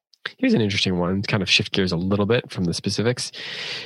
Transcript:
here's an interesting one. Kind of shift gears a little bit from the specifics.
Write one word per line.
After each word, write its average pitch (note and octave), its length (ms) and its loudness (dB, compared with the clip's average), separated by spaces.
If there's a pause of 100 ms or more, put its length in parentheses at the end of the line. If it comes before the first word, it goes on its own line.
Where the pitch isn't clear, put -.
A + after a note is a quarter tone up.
(380)
here's B3+ 160 2
an E3 60 4
interesting G2 380 0
one. F#2 240 2
Kind G#2 200 0
of - 80 -2
shift - 220 2
gears F#2 200 2
a E2+ 40 -2
little G2 300 2
bit A#2 240 0
from - 140 -2
the A#2+ 100 0
specifics. - 580 -2 (540)